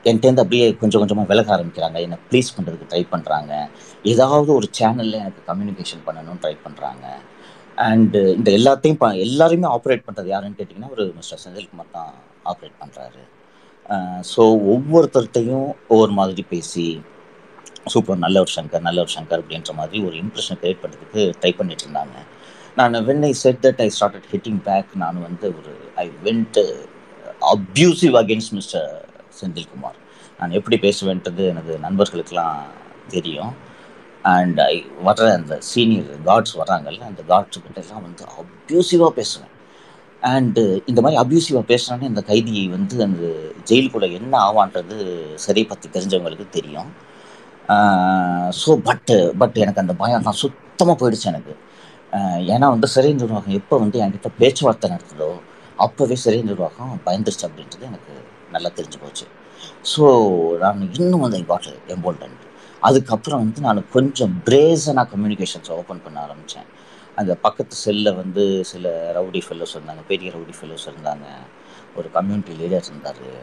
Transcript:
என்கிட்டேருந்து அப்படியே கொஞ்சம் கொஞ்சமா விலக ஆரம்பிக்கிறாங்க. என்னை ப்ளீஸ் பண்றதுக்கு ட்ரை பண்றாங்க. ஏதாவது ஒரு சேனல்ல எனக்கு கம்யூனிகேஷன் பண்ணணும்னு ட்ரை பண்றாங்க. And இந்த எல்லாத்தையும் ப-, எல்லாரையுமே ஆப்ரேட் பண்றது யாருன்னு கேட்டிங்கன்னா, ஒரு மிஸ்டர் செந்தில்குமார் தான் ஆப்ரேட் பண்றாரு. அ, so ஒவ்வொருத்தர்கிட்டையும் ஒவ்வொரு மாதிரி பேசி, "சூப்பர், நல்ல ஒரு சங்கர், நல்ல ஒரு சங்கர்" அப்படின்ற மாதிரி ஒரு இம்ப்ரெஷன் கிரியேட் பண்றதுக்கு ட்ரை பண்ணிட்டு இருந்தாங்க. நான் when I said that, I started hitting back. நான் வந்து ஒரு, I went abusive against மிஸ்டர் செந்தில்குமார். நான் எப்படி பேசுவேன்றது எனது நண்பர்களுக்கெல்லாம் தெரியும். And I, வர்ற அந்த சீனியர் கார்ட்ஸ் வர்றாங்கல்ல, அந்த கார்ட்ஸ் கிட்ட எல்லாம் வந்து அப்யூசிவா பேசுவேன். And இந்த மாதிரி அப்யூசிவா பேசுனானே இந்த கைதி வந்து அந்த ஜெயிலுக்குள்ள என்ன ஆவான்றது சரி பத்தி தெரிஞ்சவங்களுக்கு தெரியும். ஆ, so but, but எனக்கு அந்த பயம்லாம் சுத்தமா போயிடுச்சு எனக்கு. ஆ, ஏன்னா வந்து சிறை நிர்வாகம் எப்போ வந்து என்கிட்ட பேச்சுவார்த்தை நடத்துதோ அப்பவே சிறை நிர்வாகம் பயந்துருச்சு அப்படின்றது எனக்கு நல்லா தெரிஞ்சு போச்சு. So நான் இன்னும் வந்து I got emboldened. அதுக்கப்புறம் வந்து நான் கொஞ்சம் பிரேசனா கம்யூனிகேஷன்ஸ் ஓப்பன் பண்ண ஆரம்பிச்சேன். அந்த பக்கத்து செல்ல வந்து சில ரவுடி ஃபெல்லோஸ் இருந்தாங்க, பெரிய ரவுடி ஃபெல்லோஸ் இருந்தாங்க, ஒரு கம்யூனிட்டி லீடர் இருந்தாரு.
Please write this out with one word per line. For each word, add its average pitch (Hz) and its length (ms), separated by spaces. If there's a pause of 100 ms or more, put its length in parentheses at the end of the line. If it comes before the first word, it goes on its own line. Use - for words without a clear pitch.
என்கிட்டேருந்து 123 360
அப்படியே 113 340
கொஞ்சம் 107 320
கொஞ்சமா 104 200
விலக 104 300
ஆரம்பிக்கிறாங்க. 82 380
என்னை 87 240 (120)
ப்ளீஸ் 127 140 (120)
பண்றதுக்கு 82 320
ட்ரை 87 220
பண்றாங்க. 76 580 (340)
ஏதாவது 139 520
ஒரு 107 140 (100)
சேனல்ல 113 340
எனக்கு 98 420
கம்யூனிகேஷன் 92 520
பண்ணணும்னு 80 360
ட்ரை 76 200
பண்றாங்க. 67 560 (580)
And 110 400
இந்த 98 340
எல்லாத்தையும் 135 460
ப-, 113 180
எல்லாரையுமே 147 640
ஆப்ரேட் 127 240 (100)
பண்றது 95 140
யாருன்னு 98 320
கேட்டிங்கன்னா, 101 320
ஒரு 104 260
மிஸ்டர் 82 320
செந்தில்குமார் 90 440
தான் 80 220 (300)
ஆப்ரேட் - 400
பண்றாரு. 65 380 (680)
அ, 90 300
so 113 400
ஒவ்வொருத்தர்கிட்டையும் 131 1120 (160)
ஒவ்வொரு 110 240
மாதிரி 95 300
பேசி, 82 600 (840)
"சூப்பர், 98 320
நல்ல 92 220
ஒரு 90 160
சங்கர், 82 240
நல்ல 87 200
ஒரு 82 140
சங்கர்" 82 280
அப்படின்ற 80 320
மாதிரி 82 300
ஒரு 82 120
இம்ப்ரெஷன் 95 460
கிரியேட் 92 200
பண்றதுக்கு 98 580
ட்ரை 90 160
பண்ணிட்டு 87 280
இருந்தாங்க. 71 320 (600)
நான் 120 180
when 131 280
I 143 200
said 127 200
that, 127 180
I 110 100 (100)
started 101 220 (100)
hitting 101 300
back. 98 320
நான் 87 280
வந்து 87 360
ஒரு, 76 180 (180)
I 87 180 (120)
went 110 540 (760)
abusive 135 600
against 110 360
மிஸ்டர் 80 580 (320)
செந்தில்குமார். 80 580 (400)
நான் 85 120
எப்படி 104 260
பேசுவேன்றது 95 680
எனது 82 320
நண்பர்களுக்கெல்லாம் 85 840 (440)
தெரியும். 85 440 (720)
And 90 360
I, 73 260 (200)
வர்ற 107 260
அந்த 80 280
சீனியர் 85 640
கார்ட்ஸ் 98 340
வர்றாங்கல்ல, 80 420
அந்த 98 280
கார்ட்ஸ் 92 340
கிட்ட - 180
எல்லாம் 101 220
வந்து 87 220
அப்யூசிவா 170 840
பேசுவேன். - 400 (720)
And 113 640
இந்த 120 140
மாதிரி 139 220
அப்யூசிவா 147 360
பேசுனானே 123 440
இந்த 110 200
கைதி 104 460
வந்து 98 340
அந்த 85 500 (120)
ஜெயிலுக்குள்ள 120 480
என்ன 123 260
ஆவான்றது 95 840 (100)
சரி 101 300
பத்தி 104 240
தெரிஞ்சவங்களுக்கு 92 600
தெரியும். 80 440 (760)
ஆ, 92 840
so 151 280
but, - 280 (320)
but - 160
எனக்கு 101 260
அந்த 90 180
பயம்லாம் 113 320
சுத்தமா - 600
போயிடுச்சு 123 320
எனக்கு. 76 320 (580)
ஆ, 101 40
ஏன்னா 95 500
வந்து 120 200
சிறை 139 240
நிர்வாகம் 107 420
எப்போ 113 240
வந்து 110 220
என்கிட்ட 98 260 (120)
பேச்சுவார்த்தை 123 520
நடத்துதோ 80 500 (360)
அப்பவே 120 380
சிறை 120 280
நிர்வாகம் 101 640
பயந்துருச்சு 196 380
அப்படின்றது - 360
எனக்கு 101 320 (400)
நல்லா 85 160
தெரிஞ்சு - 340
போச்சு. - 240 (560)
So 101 760
நான் 95 380
இன்னும் 175 260
வந்து 113 160
I 90 120
got 76 420
emboldened. 85 500 (400)
அதுக்கப்புறம் 131 580
வந்து 110 220
நான் 110 320
கொஞ்சம் 127 520
பிரேசனா 139 640
கம்யூனிகேஷன்ஸ் 98 640
ஓப்பன் 87 320
பண்ண 76 180
ஆரம்பிச்சேன். 73 460 (480)
அந்த 92 200
பக்கத்து - 420
செல்ல 104 360
வந்து 92 520
சில 85 520
ரவுடி 92 320
ஃபெல்லோஸ் 85 260
இருந்தாங்க, 78 340
பெரிய 92 220
ரவுடி 82 220 (100)
ஃபெல்லோஸ் 78 240
இருந்தாங்க, 73 400 (720)
ஒரு 82 140
கம்யூனிட்டி 95 420
லீடர் 85 300
இருந்தாரு. 69 480 (120)